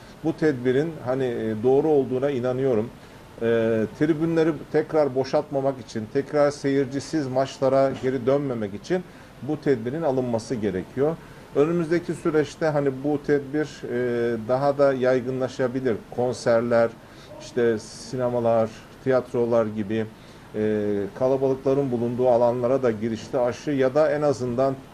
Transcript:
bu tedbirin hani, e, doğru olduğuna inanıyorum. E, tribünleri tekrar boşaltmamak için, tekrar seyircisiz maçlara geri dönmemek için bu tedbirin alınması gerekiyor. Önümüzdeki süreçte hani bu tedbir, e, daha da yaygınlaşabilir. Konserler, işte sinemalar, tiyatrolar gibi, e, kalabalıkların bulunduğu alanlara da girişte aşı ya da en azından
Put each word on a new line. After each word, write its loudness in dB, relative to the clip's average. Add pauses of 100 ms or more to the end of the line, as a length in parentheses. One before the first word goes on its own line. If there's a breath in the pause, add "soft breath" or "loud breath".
(240 loud breath)
bu -2
tedbirin 2 (140)
hani, 0
e, -2
doğru 4
olduğuna 2
inanıyorum. 0 (520 loud breath)
E, 2 (140)
tribünleri 2 (200)
tekrar 0
boşaltmamak -2
için, -8
tekrar 2
seyircisiz -2
maçlara 2 (120)
geri -2
dönmemek 0
için -4 (380 loud breath)
bu -4
tedbirin 0
alınması -2
gerekiyor. -2 (400 loud breath)
Önümüzdeki 2
süreçte 0
hani 2 (120)
bu 0
tedbir, -2
e, 0 (100)
daha 2
da 4
yaygınlaşabilir. 0 (200)
Konserler, 2 (520 loud breath)
işte 0
sinemalar, -2 (340)
tiyatrolar 2
gibi, -2 (500 loud breath)
e, 0 (340)
kalabalıkların 2
bulunduğu 0
alanlara 2
da 4
girişte -4
aşı -2
ya 2
da 4
en 0
azından 0 (180)